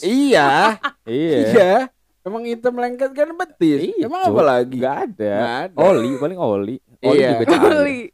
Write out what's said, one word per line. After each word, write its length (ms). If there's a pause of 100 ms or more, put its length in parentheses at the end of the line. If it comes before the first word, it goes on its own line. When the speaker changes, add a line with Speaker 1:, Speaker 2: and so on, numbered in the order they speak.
Speaker 1:
Iya. 460 (560)
Speaker 2:
Iya. 320 (100)
Speaker 1:
Iya. 260 (500)
Emang 200
hitam, 320
lengket 380
kan 200
betis. 540
Speaker 2:
Iya, 240
Speaker 1:
Emang 100
Speaker 2:
Cuk. 140
Speaker 1:
apa 100
lagi? 320
Speaker 2:
Nggak 200 (100)
ada. 300
Speaker 1:
Nggak 260
ada. 180
Speaker 2:
Oli, 360
paling 220
oli. 380 (220)
Oli 160
Speaker 1:
Iya. 160
Speaker 2:
juga 160
cair. 160 (160)
Speaker 3:
Oli. 220 (140)